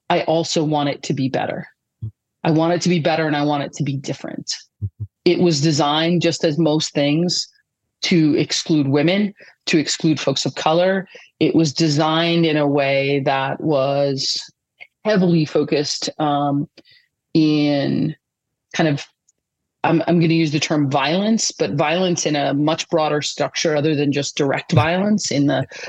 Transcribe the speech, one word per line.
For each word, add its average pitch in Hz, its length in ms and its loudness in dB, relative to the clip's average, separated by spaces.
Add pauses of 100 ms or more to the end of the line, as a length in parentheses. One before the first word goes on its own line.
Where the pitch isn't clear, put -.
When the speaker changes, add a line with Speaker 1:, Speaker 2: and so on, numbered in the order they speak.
(100)
Speaker 1:
I 175 120 2
also 160 420 0
want 147 240 0
it - 160 -6
to 147 100 -2
be 135 140 -2
better. - 380 -6 (760)
I 165 80 0
want 160 220 2
it 170 100 -2
to 175 60 0
be 175 120 2
better 160 260 0
and 151 100 -2
I 147 80 0
want 147 180 -2
it - 120 -8
to 147 100 -4
be 139 120 -4
different. - 580 -10 (280)
Speaker 2:
Mm-hmm. 104 220 -10 (200)
Speaker 1:
It 175 160 4
was 170 200 2
designed, 156 640 2
just 165 220 0
as 156 140 2
most 156 340 0
things, 156 560 0 (540)
to 156 340 2
exclude 147 520 0
women, 175 440 2 (340)
to 170 120 2
exclude 151 420 0
folks - 240 -2
of 139 120 -6
color. 180 520 0 (320)
It 160 140 2
was 156 180 2
designed 165 720 2
in 151 100 0
a 147 100 2
way 139 540 2
that 135 400 -2
was 139 800 0 (640)
heavily 180 400 4
focused, 147 640 -2 (100)
um, 143 480 0 (680)
in 147 800 0 (580)
kind 160 140 2
of, 143 160 -2 (800)
I'm, 165 240 2
I'm 175 120 2
gonna 165 140 2
use 165 200 2
the 151 80 0
term 147 300 0
violence, 180 640 0
but - 200 -4
violence 165 520 0
in 151 120 0
a 139 180 0
much 151 340 -2
broader 151 320 0
structure 147 560 -2
other 151 180 0
than 147 180 0
just 139 220 -4
direct 135 380 -2
violence 185 580 2
in 139 160 2
the 135 200 0 (220)